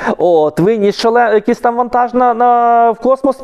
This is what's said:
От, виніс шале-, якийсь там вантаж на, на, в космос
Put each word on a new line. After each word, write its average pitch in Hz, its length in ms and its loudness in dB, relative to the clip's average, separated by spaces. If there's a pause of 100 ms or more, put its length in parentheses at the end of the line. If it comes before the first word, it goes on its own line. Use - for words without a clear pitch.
(180)
От, 156 420 0
виніс 202 460 0
шале-, 233 280 2
якийсь 220 260 0
там 240 160 -2
вантаж 240 380 -2
на, 247 200 0
на, 233 580 2
в 214 80 -6
космос 262 440 -2